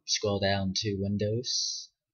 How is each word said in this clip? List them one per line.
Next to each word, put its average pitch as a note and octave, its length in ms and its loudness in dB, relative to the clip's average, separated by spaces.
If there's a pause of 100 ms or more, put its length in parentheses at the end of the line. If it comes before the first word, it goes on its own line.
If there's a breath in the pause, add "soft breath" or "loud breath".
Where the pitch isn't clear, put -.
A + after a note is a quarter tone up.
scroll G2+ 340 0
down G2 360 2
to G#2 220 0
Windows, G#2 920 -2 (240)